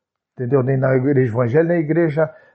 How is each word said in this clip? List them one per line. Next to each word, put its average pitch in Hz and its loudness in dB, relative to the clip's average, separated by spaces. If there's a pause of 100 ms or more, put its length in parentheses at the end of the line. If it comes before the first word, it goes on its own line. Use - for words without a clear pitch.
(340)
entendeu? 131 0
Nem 131 0
na 131 0
igreja 131 0
evangélica, 123 0
nem 170 0
na - -4
igreja, 156 -2 (200)